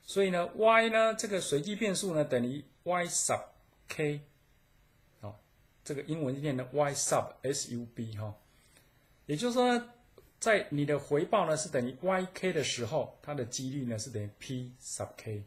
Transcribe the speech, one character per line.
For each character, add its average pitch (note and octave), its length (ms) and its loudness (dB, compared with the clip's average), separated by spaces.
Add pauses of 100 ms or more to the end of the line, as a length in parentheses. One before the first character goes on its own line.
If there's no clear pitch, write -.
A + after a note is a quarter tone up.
所 G3 240 2
以 F#3 60 2
呢 F3 120 2 (120)
Y A3+ 340 6
呢 A3 240 4
这 A3 140 -4
个 G3 120 0
随 C#3+ 220 0
机 G3+ 140 -6
变 G3+ 200 0
数 F3 200 -2
呢 D3+ 100 4
等 B2 180 2
于 C3+ 220 -4 (160)
Y F3 240 0
sub - 380 0 (440)
K， D3 340 -2 (1000)
好， G#2 180 -12 (440)
这 D#3 100 -8
个 C#3 80 -6
英 D#3 220 -4
文 C#3 180 -2
念 C#3+ 160 0
的 B2 140 -4
Y C#3+ 240 2
sub，S - 800 -2
U A#2+ 180 -6
B A2 240 -8
哈， G#2+ 160 -6 (920)
也 D3 100 -2
就 A#3+ 120 0
是 A#3+ 40 -4
说 B3 180 4
呢， A#3 220 -2 (460)
在 G#3+ 320 4
你 C#3+ 120 0
的 C#3+ 140 2
回 D3 280 2
报 G3+ 220 4
呢 D#3 80 2
是 - 140 -4
等 B2 180 0
于 C3 140 -8
Y F#3 320 2
K F#3 180 -2
的 D#3 120 0
时 A#2+ 240 -2
候， C3 340 -4
它 D3 140 -8
的 B2+ 100 -4
几 C3 240 -6
率 C3+ 160 -4
呢 A2+ 140 -2
是 C3 100 -8
等 G#2+ 140 -6
于 G#2 40 -6 (120)
P B2+ 420 -8
sub - 340 -8
K。 G#2 320 -8